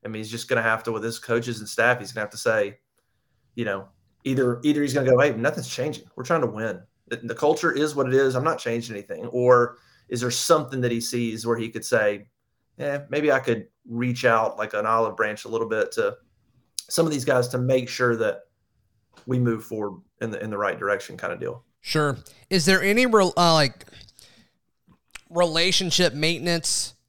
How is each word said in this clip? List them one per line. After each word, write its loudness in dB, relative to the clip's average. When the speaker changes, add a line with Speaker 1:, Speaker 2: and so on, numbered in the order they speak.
Speaker 1:
I -12
mean, -8
he's -8
just -10
gonna 2
have 2
to, -2
with -4
his -6
coaches -2
and -12
staff, 2
he's -12
gonna -6
have -8
to -16
say, 0
you -6
know, -4
either, 0
either 2
he's -2
gonna 2
go, 6
"Hey, 4
nothing's -2
changing. -6
We're -12
trying 0
to 0
win. -6
The, -6
the -8
culture 2
is -2
what 0
it 2
is. 4
I'm 0
not 0
changing -6
anything." -12
Or 4
is -4
there -2
something 2
that 2
he -2
sees -4
where 2
he -6
could -10
say, 0
"Eh, -4
maybe 2
I 4
could -2
reach -2
out 4
like -6
an -2
olive 0
branch -2
a -14
little -2
bit 0
to -2
some 2
of -2
these -4
guys 2
to -4
make 2
sure 0
that -2
we 0
move 0
forward -8
in -6
the, -8
in -8
the -6
right -2
direction," -4
kind -6
of -10
deal. -10
Speaker 2:
Sure. -2
Is 0
there 4
any 4
rel-, 4
uh, 6
like, 0
relationship 2
maintenance -2